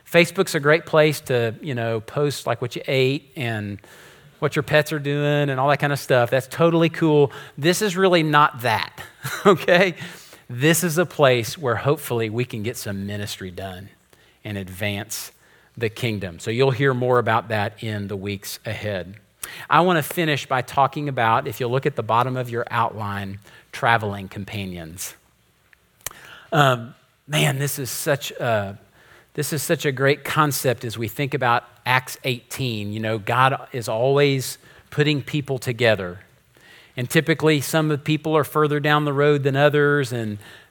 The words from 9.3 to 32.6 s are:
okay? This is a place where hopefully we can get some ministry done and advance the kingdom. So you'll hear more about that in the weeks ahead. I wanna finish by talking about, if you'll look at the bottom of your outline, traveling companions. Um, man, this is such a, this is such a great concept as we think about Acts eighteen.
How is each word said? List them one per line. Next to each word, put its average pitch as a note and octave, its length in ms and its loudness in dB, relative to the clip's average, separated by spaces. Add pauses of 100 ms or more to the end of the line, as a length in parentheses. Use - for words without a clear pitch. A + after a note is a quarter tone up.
okay? F3+ 480 4 (540)
This D3 360 2
is E3 140 -2
a F3 80 2
place B2+ 520 2
where B2 180 -2
hopefully A#2+ 540 -2
we A#2 140 -2
can A2+ 180 -8
get G2+ 140 -6
some G2 300 -8
ministry G2+ 440 -8
done F#2+ 380 -12 (560)
and G#2 140 -8
advance G2 760 -6 (440)
the A2+ 120 -2
kingdom. G2+ 520 -4
So A2+ 100 -6
you'll C3 220 4
hear C3+ 220 2
more B2 240 2
about A2+ 300 2
that G#2+ 340 -4
in G#2+ 260 -6
the G#2 80 -6
weeks G2 480 -8
ahead. G2 500 -6 (560)
I D3+ 100 6
wanna F3 220 4
finish D#3 440 -2
by B2+ 160 -2
talking C#3+ 460 0
about, B2 400 0
if A#2 100 -8
you'll B2 120 -4
look C3+ 160 0
at D3 100 -4
the A#2+ 60 -4
bottom A#2+ 340 0
of B2 140 -6
your A#2 200 -6
outline, G2+ 680 -4 (320)
traveling G#2+ 580 -2
companions. F#2 840 -10 (1400)
Um, B2+ 420 2 (320)
man, D3 320 0
this C#3+ 200 -4
is B2+ 100 -6
such - 440 -2
a, G#2 460 -2 (560)
this - 180 -4
is D3+ 100 -4
such D#3 240 -2
a C#3+ 60 0
great C3+ 320 2
concept C#3+ 600 0
as A2 140 -8
we A2+ 100 -4
think C#3 240 -6
about A#2+ 320 0 (220)
Acts B2+ 380 0
eighteen. A#2+ 680 -6